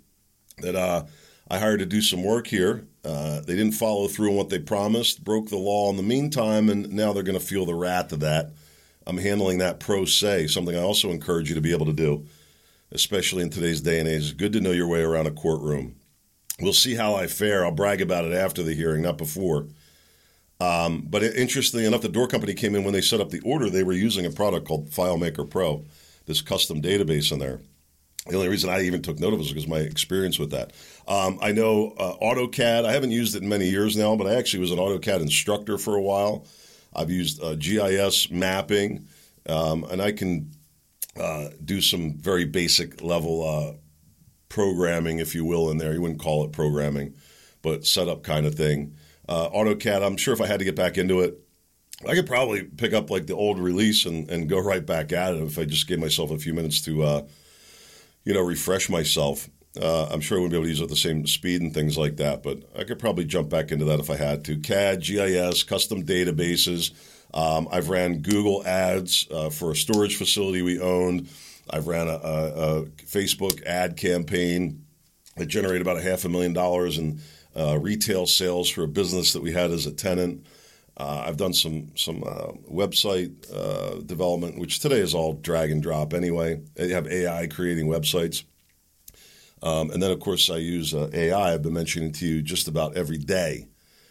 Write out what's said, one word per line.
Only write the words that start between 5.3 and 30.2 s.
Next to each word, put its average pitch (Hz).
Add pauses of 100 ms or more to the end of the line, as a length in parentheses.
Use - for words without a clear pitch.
the 104
law 101
in 101
the 95
meantime, 110
and 101
now 104
they're 98
gonna 92
feel 95
the 85
wrath 90
of 78
that. 78 (560)
I'm 90
handling 95
that 90
pro 98
se, 95
something 87
I 87
also 101
encourage 82
you 82
to 78
be 80
able 78
to 78
do, 73 (640)
especially 92
in 85
today's 82
day 82
and 80
age. 80
It's 73
good 104
to 110
know 92
your 87
way 85
around 80
a 76
courtroom. 76 (640)
We'll 95
see 127
how 107
I 92
fare. 98
I'll 85
brag 101
about 87
it 85
after 92
the 80
hearing, 80
not 85
before. 80 (920)
Um, 85
but 101
i-, 113
interestingly 120
enough, 110
the 107
door 120
company 110
came 104
in 98
when 101
they 92
set 107
up 95
the 82
order, 127
they 92
were 92
using 95
a 82
product 85
called 76
FileMaker 85
Pro, 78 (400)
this 78
custom 82
database 80
in 73
there. 65 (680)
The 87
only 92
reason 92
I 95
even 87
took 78
note 82
of 107
it 80
was 73
because 76
my 78
experience 90